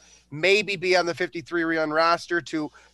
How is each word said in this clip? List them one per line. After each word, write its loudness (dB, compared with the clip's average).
maybe 2
be 0
on 2
the -2
fifty-three -4
run 0
roster 2
to -6